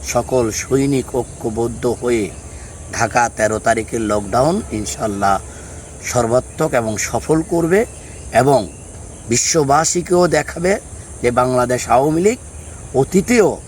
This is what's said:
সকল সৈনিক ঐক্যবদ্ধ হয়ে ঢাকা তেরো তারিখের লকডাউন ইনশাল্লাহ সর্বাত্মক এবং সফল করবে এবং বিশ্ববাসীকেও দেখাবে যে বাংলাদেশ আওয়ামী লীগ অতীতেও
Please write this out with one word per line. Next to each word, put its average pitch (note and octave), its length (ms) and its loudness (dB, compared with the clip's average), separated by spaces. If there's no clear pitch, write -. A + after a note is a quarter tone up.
সকল A#2+ 420 0
সৈনিক C3+ 640 0
ঐক্যবদ্ধ A#2 720 -4
হয়ে A#2 440 0
ঢাকা A#2 440 0
তেরো A2 220 2
তারিখের A2+ 420 0
লকডাউন G#2 640 2
ইনশাল্লাহ G2+ 680 -2
সর্বাত্মক B2 720 0
এবং A2 240 0
সফল D#3 440 0
করবে E3+ 420 2
এবং A#2+ 360 4
বিশ্ববাসীকেও D#3+ 1000 2
দেখাবে E3+ 500 0
যে B2 80 4
বাংলাদেশ B2 580 2
আওয়ামী C#3+ 320 4
লীগ A3 180 2
অতীতেও F3+ 600 4